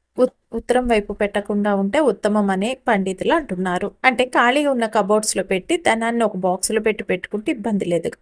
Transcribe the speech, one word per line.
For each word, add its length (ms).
ఉత్-, 360
ఉత్తరం 320
వైపు 260
పెట్టకుండా 640
ఉంటే 240
ఉత్తమం 500
అనే 280
పండితులు 460
అంటున్నారు. 580
అంటే 200
ఖాళీగా 460
ఉన్న 140
కబోర్డ్స్లో 580
పెట్టి 340
ధనాన్ని 460
ఒక 140
బాక్స్లో 440
పెట్టి 220
పెట్టుకుంటే 480
ఇబ్బంది 340
లేదు. 260